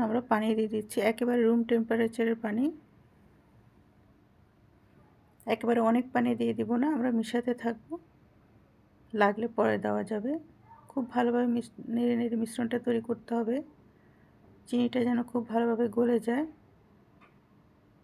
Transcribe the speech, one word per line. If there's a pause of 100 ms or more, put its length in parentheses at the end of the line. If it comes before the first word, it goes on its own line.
আমরা (100)
পানি
দিয়ে
দিচ্ছি,
একেবারে
রুম
টেম্পারেচারের
পানি। (2750)
একেবারে (100)
অনেক
পানি
দিয়ে
দিব
না,
আমরা
মিশাতে (100)
থাকবো, (1200)
লাগলে (100)
পরে (100)
দেওয়া
যাবে। (560)
খুব (120)
ভালোভাবে
মিশ-, (120)
নেড়ে
নেড়ে
মিশ্রণটা
তৈরি
করতে
হবে। (1120)
চিনিটা
যেন
খুব (100)
ভালোভাবে (120)
গলে (100)
যায়, (1600)